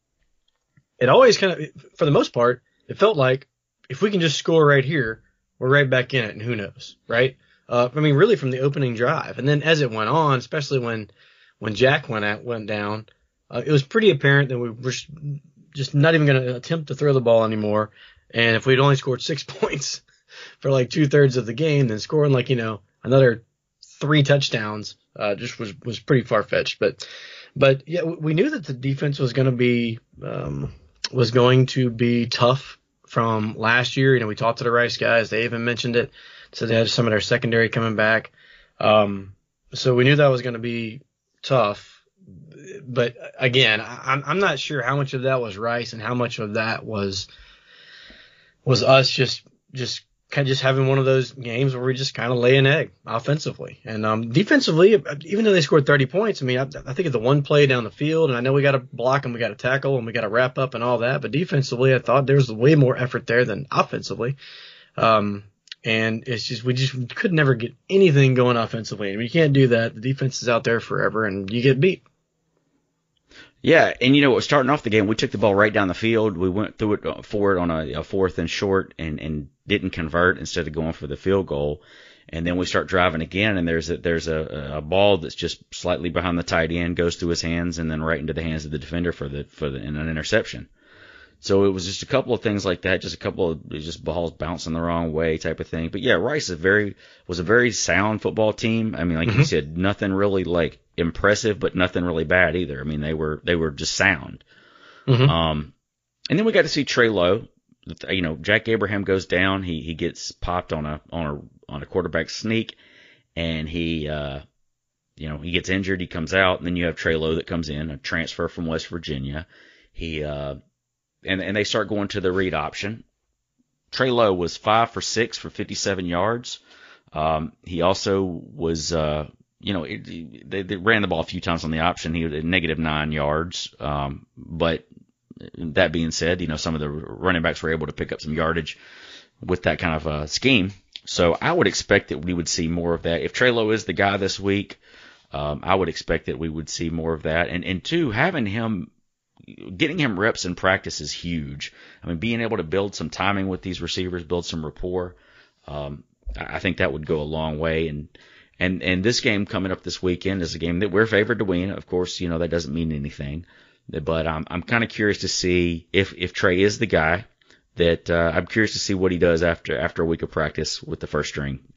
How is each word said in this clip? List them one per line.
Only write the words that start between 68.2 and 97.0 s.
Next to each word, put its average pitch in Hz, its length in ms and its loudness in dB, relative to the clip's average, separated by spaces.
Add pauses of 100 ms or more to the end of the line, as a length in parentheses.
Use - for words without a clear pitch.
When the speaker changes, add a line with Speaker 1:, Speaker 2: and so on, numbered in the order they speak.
Speaker 1:
going 123 240 4
offensively. 107 500 -4
And 98 80 -6
when 113 80 -4
you 117 80 -6
can't 156 220 4
do 135 140 8
that, 117 260 2
the 110 80 -14
defense 135 400 -4
is 113 80 -2
out 117 140 2
there 117 160 0
forever 104 440 -2
and 98 260 -4
you 117 120 -2
get 131 180 4
beat. 175 220 2 (1600)
Speaker 2:
Yeah, 127 400 6
and, 131 140 6
you 143 80 6
know, 123 160 6
starting 135 320 2
off 147 140 0
the 113 60 -4
game, 104 180 4
we 110 80 0
took - 160 -2
the 104 60 -4
ball 101 160 4
right 104 180 4
down 101 160 2
the 87 60 -2
field. 110 420 2
We 92 120 2
went 95 300 -4
through 104 160 0
it, - 120 -4
uh, - 160 -6
for 101 340 0
it - 20 0
on 85 140 0
a, 78 220 -4
a 78 100 -4
fourth 95 340 0
and 85 100 -2
short 95 520 -2
and, 78 200 -6
and 76 280 -6 (180)
didn't 92 240 -2
convert 85 480 0
instead 78 300 -6
of 76 40 -8
going 80 200 -4
for 76 160 -12
the 69 80 -8
field 95 320 0
goal. 73 340 -4 (460)
And 82 180 -6
then 87 100 -2
we 90 100 -2
start 85 200 -2
driving 87 340 0
again, 95 360 -2
and 85 100 -2
there's 82 240 -2
a, 80 60 -2
there's 82 320 -2
a, 76 480 -6
a 76 40 -6
ball 95 380 2
that's 78 160 -10
just - 280 -8 (120)
slightly 87 340 -2
behind 87 300 -2
the 85 60 -4
tight 82 260 0
end, 85 240 -2
goes 85 220 0
through 85 140 -2
his 82 120 -2
hands, 85 360 -4
and 80 120 -4
then 78 120 -4
right 80 180 -2
into 78 120 -4
the 82 100 -6
hands 80 220 -4
of 73 60 -10
the 76 80 -4
defender 85 320 -4
for 71 180 -8
the, 69 160 -8
for 76 260 -8
the, 65 80 -8
and 73 180 -8
an 80 120 -6
interception. 78 600 -4 (720)
So 98 240 4
it 101 60 4
was 92 160 -4
just 98 160 -8
a - 40 -10
couple 127 280 -2
of - 80 -2
things 101 220 -2
like 90 180 -2
that, 92 180 0
just 82 140 -10
a - 40 -14
couple 92 320 -2
of, 80 160 -6
it - 60 -14
was 76 120 -8
just 80 200 -12
balls 82 280 -4
bouncing 80 400 -6
the 82 80 -2
wrong 85 320 -2
way 80 260 0
type 82 220 -6
of 82 80 -10
thing. 82 200 -6
But 98 120 -8
yeah, 120 140 2
Rice 117 340 -2
is 85 100 -6
very, 101 380 2 (300)